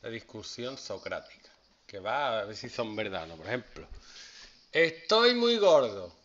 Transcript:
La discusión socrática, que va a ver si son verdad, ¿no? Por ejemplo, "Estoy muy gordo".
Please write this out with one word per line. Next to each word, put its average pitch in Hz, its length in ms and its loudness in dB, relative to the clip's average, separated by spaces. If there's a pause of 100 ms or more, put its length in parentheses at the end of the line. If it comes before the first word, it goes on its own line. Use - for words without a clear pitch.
La 120 60 -12
discusión 113 680 -10
socrática, - 720 -10 (360)
que 101 140 -12
va 117 400 0
a 101 40 -4
ver 107 120 -10
si 120 120 -12
son 113 280 -6
verdad, 98 320 -4
¿no? 82 80 -14
Por 80 100 -14
ejemplo, 110 400 -8 (840)
"Estoy 214 640 4
muy 233 240 2
gordo". 123 540 4 (120)